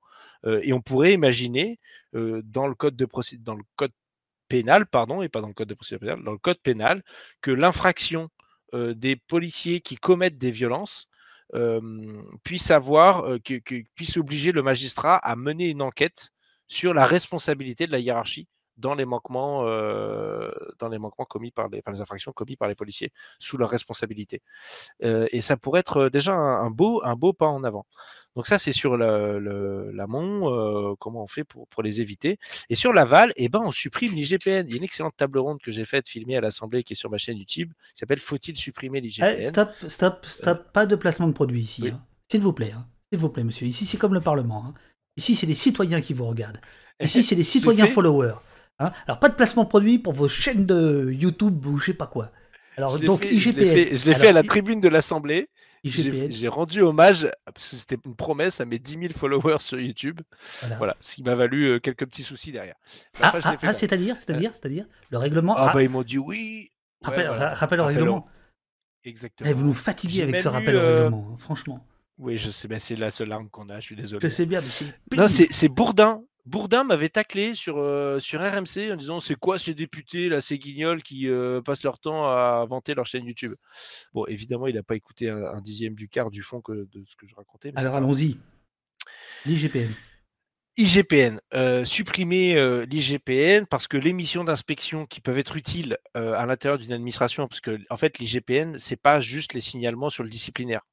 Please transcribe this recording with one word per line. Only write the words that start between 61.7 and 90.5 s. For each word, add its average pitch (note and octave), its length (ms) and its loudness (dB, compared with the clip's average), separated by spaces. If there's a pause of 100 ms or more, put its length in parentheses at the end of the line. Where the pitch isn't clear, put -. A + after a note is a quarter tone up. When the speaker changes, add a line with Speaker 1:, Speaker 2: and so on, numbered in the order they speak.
Speaker 1:
quelques C3 280 -6
petits C3 160 -14
soucis C#3+ 280 -12
derrière. F#2+ 240 -14 (400)
Mais - 60 -14
Speaker 2:
Ah, D3+ 60 6
Speaker 1:
enfin, F3 120 2
je D3+ 100 -2
l'ai D3 60 0
Speaker 2:
ah, - 20 -6
Speaker 1:
fait - 0 -
Speaker 2:
ah, - 0 -
Speaker 1:
quand D#3+ 100 -4
même. G#3 80 2
Speaker 2:
c'est-à-dire, G3 420 -2
c'est-à-dire, E3+ 320 -4
Speaker 1:
Euh, A3+ 40 -12
Speaker 2:
c'est-à-dire, D#3 320 -10 (260)
le B2 80 -4
règlement, D#3+ 380 2
Speaker 1:
ah, C3+ 120 4
Speaker 2:
ah. E3+ 40 4
Speaker 1:
bah, C3+ 100 4
ils C3 60 4
m'ont C3 140 -2
dit : « B2 160 -6
Oui. » G#3+ 520 -8 (320)
Ouais, - 60 -8
Speaker 2:
Rappel, F3 180 0
Speaker 1:
voilà. C#3 220 -2
Speaker 2:
ra-, D#3 40 -6
rappel E3+ 260 0
au E3 40 2
Speaker 1:
Rappel D3 140 2
au - 20 4
Speaker 2:
règlement. E3 280 0 (760)
Speaker 1:
Exactement. A#2+ 460 -8
Speaker 2:
Eh, D3 40 2
vous C3+ 120 0
nous C#3+ 80 4
fatiguez F3+ 420 -4
Speaker 1:
J'ai F#3 80 0
Speaker 2:
avec C#3 140 0
ce F3+ 100 0
Speaker 1:
même C3 60 2
Speaker 2:
rappel C3+ 200 2
Speaker 1:
eu, C3+ 40 6
Speaker 2:
au F3+ 40 4
Speaker 1:
euh, E3 220 6
Speaker 2:
règlement, G#2+ 300 0
hein, A#2+ 40 -14
franchement. C#3 480 -10 (320)
Speaker 1:
Oui, B2 220 -6
je G#2+ 100 -6
sais, - 180 -10
mais A2 120 -8
c'est A#2 160 -6
la A2 160 -4
seule G#2+ 200 -8
arme G#2+ 180 -10
qu'on G#2 200 -20
a, G2+ 100 -14
je A2 60 -16
suis G#3+ 100 -18
désolé. G#2 260 -10
Speaker 2:
Je E3 60 0
sais E3+ 180 0
bien, F3 160 -2
mais C3+ 60 -8
c'est D3 180 -6
Speaker 1:
Non, C#3+ 60 -12 (180)
Speaker 2:
pénible. G#3 200 6
Speaker 1:
c'est, G3 220 8
c'est - 180 6
Bourdin. G#3+ 540 4 (220)
Bourdin F3+ 380 0
m'avait D#3+ 260 0
taclé G#3+ 440 -2
sur, D#3+ 240 -8
euh, C#3+ 420 -2
sur D3+ 220 -8
R G3 140 -2
M F#3+ 100 -4
C G#3 260 -6
en F#3+ 40 -6
disant : « D#3 260 -10
C'est - 140 -6
quoi F#3 240 -2
ces E3 140 -6
députés, D#3+ 540 -8
là, D3+ 140 0
ces C#3+ 160 -6
guignols D3 460 -4
qui, C3+ 240 -8
euh, B2 340 -2
passent C#3 220 -4
leur C3 160 -4
temps D#3 260 -4
à B2 420 2
vanter B2+ 280 -6
leur B2+ 100 -2
chaîne B2 200 -8
YouTube ? » A#2+ 280 -10 (600)
Bon, A2+ 120 -4
évidemment, A#2 420 -6
il A#2+ 100 -2
a G2 60 -8
pas A2+ 120 -6
écouté A2+ 340 -8
un, G#2+ 80 -6
un G#2 240 -8
dixième G#2+ 320 -10
du G#2+ 160 -16
quart A#2 220 -4
du G2+ 100 -12
fond A#2+ 180 -14
que, G#2+ 320 -12
de G2 140 -20
ce - 100 -20
que G2+ 120 -20
je F#2+ 80 -20
racontais, - 360 -20
mais C#3 40 -18
c'est C3+ 60 -4
Speaker 2:
Alors, C3 120 -2
Speaker 1:
pas C#3 60 -2
grave. C3+ 100 2
Speaker 2:
allons-y. C#3 300 0 (1080)
L'I D#3 100 0
G D3+ 140 0
P C3+ 120 -4
N. A2+ 120 -4 (840)